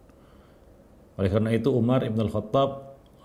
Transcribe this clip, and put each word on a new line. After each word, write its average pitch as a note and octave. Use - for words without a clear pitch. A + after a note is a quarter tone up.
Oleh G2
karena A2
itu, A2+
Umar B2
ibn A2
al-Khattab C#3